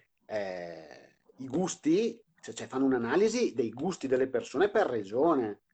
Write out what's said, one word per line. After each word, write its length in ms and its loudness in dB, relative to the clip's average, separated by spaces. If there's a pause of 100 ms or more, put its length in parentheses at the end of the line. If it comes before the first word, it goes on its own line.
(260)
eh, 920 -8 (220)
i 100 -10
gusti, 760 0 (180)
cioè, 140 -12
cioè, 140 -10
fanno 160 0
un'analisi 680 2
dei 180 -2
gusti 360 -4
delle 220 2
persone 420 0
per 160 2
regione, 760 0 (120)